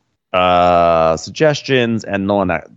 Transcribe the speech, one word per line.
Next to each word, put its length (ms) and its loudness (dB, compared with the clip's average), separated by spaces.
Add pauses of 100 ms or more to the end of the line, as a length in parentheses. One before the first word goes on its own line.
(340)
uh, 840 2
suggestions 880 -2
and 220 -4
no 100 0
one 140 0
ac-, 140 -4 (140)